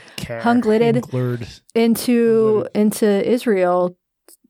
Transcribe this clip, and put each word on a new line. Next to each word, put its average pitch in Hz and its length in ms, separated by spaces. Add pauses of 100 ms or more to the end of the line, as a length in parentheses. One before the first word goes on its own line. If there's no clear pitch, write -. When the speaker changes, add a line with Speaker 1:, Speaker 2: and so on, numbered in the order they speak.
(180)
Speaker 1:
care. - 240
Speaker 2:
Hung 240 180
glided 226 360
Speaker 1:
Hang 240 60
glid. 123 460 (260)
Speaker 2:
into, 233 400
Speaker 1:
Hung 220 400
glided. - 220
Speaker 2:
into 208 540
Israel 180 680 (520)